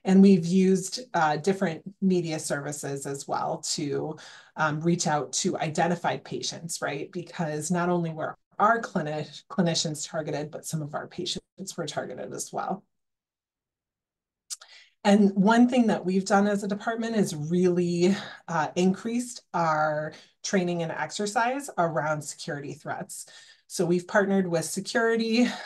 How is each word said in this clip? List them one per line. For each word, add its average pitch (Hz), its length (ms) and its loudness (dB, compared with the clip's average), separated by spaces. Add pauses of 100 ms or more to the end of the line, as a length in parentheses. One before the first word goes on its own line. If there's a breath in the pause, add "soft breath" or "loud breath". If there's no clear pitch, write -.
And 190 180 8
we've 190 240 8
used, 185 560 2 (120)
uh, 156 240 2
different 180 460 -2 (180)
media 170 380 2
services 143 640 -6
as 139 220 -8
well 147 320 -4 (140)
to, 147 440 -4 (380 loud breath)
um, 156 260 0
reach 170 240 2
out 151 280 0
to - 260 -2
identified 165 640 -2
patients, - 580 -8
right? 147 300 -6
Because 151 580 -6
not 175 200 0
only 175 220 0
were 156 240 -6 (220)
our 226 240 4
clini-, 151 680 -6
clinicians 165 600 0
targeted, 147 400 -6
but - 160 -14
some 160 160 -4
of 147 140 -8
our - 120 -8
patients - 720 -10
were 165 80 -4
targeted 131 480 -8
as - 180 -10
well. - 320 -6 (2250 loud breath)
And 202 320 6
one 226 320 6
thing 247 200 4
that 185 180 0
we've 185 200 0
done 202 220 4
as 208 160 0
a 214 40 -4
department 226 480 -4
is 196 200 0
really, 175 800 2 (320 loud breath)
uh, 160 280 -2
increased 226 640 0 (120)
our 156 600 0 (300 loud breath)
training 175 400 0
and 160 80 -6
exercise 226 840 -4
around 156 440 0
security 147 520 -10
threats. - 520 -12 (460 loud breath)
So 180 140 0
we've 175 220 0
partnered 196 400 2
with 165 180 -2
security, 226 840 0 (180 loud breath)